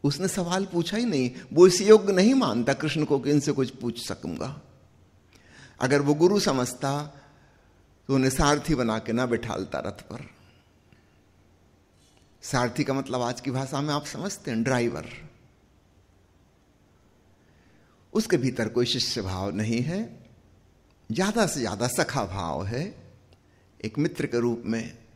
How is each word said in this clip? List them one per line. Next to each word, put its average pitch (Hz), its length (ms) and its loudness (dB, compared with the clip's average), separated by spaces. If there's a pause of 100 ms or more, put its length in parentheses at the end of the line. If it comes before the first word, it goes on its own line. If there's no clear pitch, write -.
उसने 147 240 0
सवाल 180 360 -2
पूछा 170 320 -4
ही 233 80 -2
नहीं, 135 260 0 (220)
वो 175 140 10
इस 180 140 4
योग्य 202 320 8
नहीं 196 220 6
मानता 131 380 2
कृष्ण 151 320 -2
को 143 140 2
कि 131 120 -2
इनसे 147 220 2
कुछ 135 180 0
पूछ - 360 -8
सकूंगा। - 540 -8 (1200)
अगर 135 200 4
वो 143 140 2
गुरु 180 260 4
समझता, 139 600 -2 (1040)
तो 139 60 0
उन्हें 131 160 2
सारथी 147 440 2
बना 117 240 0
के 110 140 -6
ना 123 140 0
बिठालता 113 520 -4
रथ - 240 -8
पर। - 240 -16 (2250)
सारथी 123 420 -2
का 135 100 -2
मतलब 131 280 -4
आज 123 180 -4
की 143 100 -6
भाषा 135 300 -4
में 147 140 -2
आप 147 100 -4
समझते - 460 -10
हैं, 113 120 -2
ड्राइवर। 120 460 -2 (3000)
उसके 220 240 0
भीतर 120 320 -2
कोई 120 180 0
शिष्य 120 360 -4
भाव 92 320 -4
नहीं 110 260 -2
है, 180 440 -6 (880)
ज्यादा 202 340 0
से 147 140 -4
ज्यादा 104 280 -2
सखा 139 360 -2
भाव 85 400 -6
है। 120 200 -6 (1000)
एक 110 140 -6
मित्र 143 280 -2
के 120 140 -2
रूप 117 260 -2
में 113 320 -6 (180)